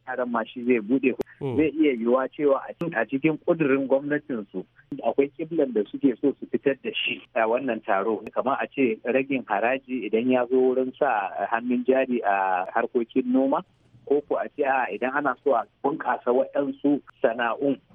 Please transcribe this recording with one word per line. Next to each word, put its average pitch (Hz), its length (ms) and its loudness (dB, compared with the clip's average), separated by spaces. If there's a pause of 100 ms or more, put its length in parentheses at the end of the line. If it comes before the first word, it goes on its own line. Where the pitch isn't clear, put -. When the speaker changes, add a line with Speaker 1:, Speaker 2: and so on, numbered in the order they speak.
Speaker 1:
taron 127 240 -4
ma 117 160 -2
shi - 240 -12
zai 123 160 4
buɗe, 127 320 0 (240)
Speaker 2:
Mm. 131 160 -4
Speaker 1:
zai 156 160 2
iya 151 240 2
yiwuwa 123 320 0
cewa 139 400 0
a 107 80 -12
cikin, 170 160 -6
a 117 160 0
cikin 156 320 0
ƙudurin 139 480 0
gwamnatinsu 135 720 -2 (400)
akwai 139 320 0
kiblan 160 400 -2
da 107 160 2
suke 135 320 0
so 147 160 2
su - 140 -14
fitar 135 320 0
da 117 100 -8
shi - 280 -6 (120)
a 120 160 2
wannan 120 340 -2
taro, 101 380 0 (100)
kamar 117 300 -2
a 110 80 -4
ce 120 340 0
ragin 131 460 0
haraji 120 560 -2
idan 113 240 0
ya 127 160 4
zo 123 100 0
wurin 127 380 2
sa 107 400 0 (160)
hannun 123 400 0
jari 131 320 2
a 95 480 0
harkokin 117 560 -2
noma, 135 400 0 (400)
ko, 143 240 2
ko 135 80 0
a 107 200 -4
ce, - 80 0
a, 131 280 0
idan 120 200 -2
ana 143 300 0
so 139 120 2
a 107 100 0 (180)
bunƙasa 143 500 -2
waɗansu 139 680 0 (200)
sana'un, 123 560 0 (180)